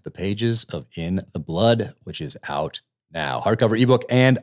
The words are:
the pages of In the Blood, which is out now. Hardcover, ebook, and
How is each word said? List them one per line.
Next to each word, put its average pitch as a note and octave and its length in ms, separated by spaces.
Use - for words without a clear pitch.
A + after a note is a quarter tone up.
the - 80
pages G#2 520
of - 220
In F2 360
the F2 80
Blood, G#2+ 540
which - 160
is - 160
out D#2 320
now. C#2+ 300
Hardcover, A2+ 380
ebook, B2 300
and B2+ 340